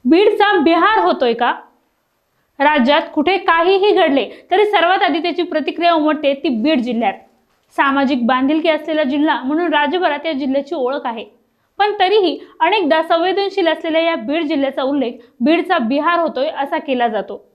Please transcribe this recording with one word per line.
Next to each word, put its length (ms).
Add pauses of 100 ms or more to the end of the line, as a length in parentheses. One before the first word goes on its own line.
बीडचा 500
बिहार 440
होतोय 340
का? 200 (1040)
राज्यात 440 (120)
कुठे 240
काहीही 540
घडले 360 (220)
तरी 140
सर्वात 380
आधी 200
त्याची 200
प्रतिक्रिया 500
उमटते 420
ती 220
बीड 240
जिल्ह्यात. 340 (640)
सामाजिक 500
बांधिलकी 420
असलेला 360
जिल्हा 380
म्हणून 320
राज्यभरात 520
या 60
जिल्ह्याची 420
ओळख 320
आहे, 180 (540)
पण 220
तरीही 380 (220)
अनेकदा 420
संवेदनशील 680
असलेल्या 340
या 140
बीड 280
जिल्ह्याचा 380
उल्लेख 300 (280)
बीडचा 380
बिहार 400
होतोय 380
असा 220
केला 300
जातो. 360 (100)